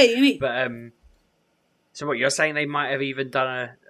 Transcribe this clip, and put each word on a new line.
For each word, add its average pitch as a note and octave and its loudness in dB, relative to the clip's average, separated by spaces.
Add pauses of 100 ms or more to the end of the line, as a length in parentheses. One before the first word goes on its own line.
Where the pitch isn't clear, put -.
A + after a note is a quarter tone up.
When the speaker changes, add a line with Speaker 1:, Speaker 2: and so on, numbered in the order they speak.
(100)
Speaker 1:
yeah, A#3 -2
you B3+ 2
need C#4 4
Speaker 2:
But, B2+ -2
um, A#2 -10 (1000)
so - -12
what, C3+ -2
you're C3 0
saying D#3 0
they D3 -2
might D3 -2
have C3+ -2
even C3+ -4
done C3 0
a... B2 -6 (120)